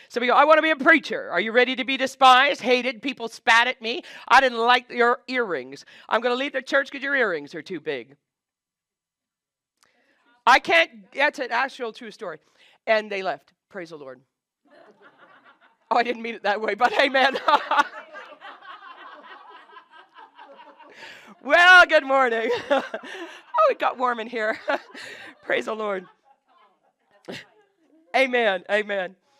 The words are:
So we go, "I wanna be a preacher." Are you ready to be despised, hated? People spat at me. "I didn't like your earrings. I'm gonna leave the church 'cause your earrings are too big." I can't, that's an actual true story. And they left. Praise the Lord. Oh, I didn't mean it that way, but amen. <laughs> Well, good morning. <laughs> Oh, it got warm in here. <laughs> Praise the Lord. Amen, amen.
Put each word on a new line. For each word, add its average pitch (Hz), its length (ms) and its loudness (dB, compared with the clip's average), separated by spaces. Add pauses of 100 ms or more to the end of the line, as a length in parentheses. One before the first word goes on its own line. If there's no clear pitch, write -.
(100)
So 233 100 -8
we 240 60 -2
go, 247 80 2
"I 262 100 6
wanna 311 160 6
be 311 80 0
a 320 80 0
preacher." 247 540 0
Are 170 100 -2
you 220 120 -4
ready 247 240 2
to 247 80 -4
be 269 120 -4
despised, 262 640 4
hated? 247 400 -2
People 240 280 -10
spat 233 400 0
at 254 120 -8
me. 226 220 -8 (260)
"I 262 140 6
didn't 240 160 -2
like 247 320 0
your 240 380 0
earrings. 165 580 -8 (240)
I'm 220 100 0
gonna 247 140 -2
leave 277 180 -6
the 269 80 -8
church 277 300 -4
'cause 277 100 -12
your 277 160 -4
earrings 175 380 -4
are 160 80 -12
too 175 180 -12
big." 135 380 -10 (2250)
I 269 120 8
can't, 330 520 -2
that's 285 280 -2
an 247 100 -8
actual 240 420 -6
true 220 180 -16
story. 170 280 -14 (480)
And 214 260 -2
they 196 100 -6
left. 170 300 -8 (160)
Praise 175 220 -16
the 160 80 -18
Lord. 131 240 -20 (1700)
Oh, - 80 2
I 233 40 2
didn't 233 200 -8
mean 226 120 -10
it 196 100 -18
that 202 180 -2
way, 214 120 -4
but 233 240 0
amen. 269 440 2
<laughs> - 40 -16 (4000)
Well, 349 460 8
good 311 180 2
morning. 254 460 0 (200)
<laughs> 269 120 2 (800)
Oh, 587 120 4
it - 80 -10
got 240 180 -4
warm 247 220 -4
in 220 80 -12
here. 220 280 -4 (120)
<laughs> 277 100 -2 (640)
Praise 254 200 -4
the 233 100 -8
Lord. 202 320 -8 (2000)
Amen, 240 560 0
amen. 202 460 -4 (240)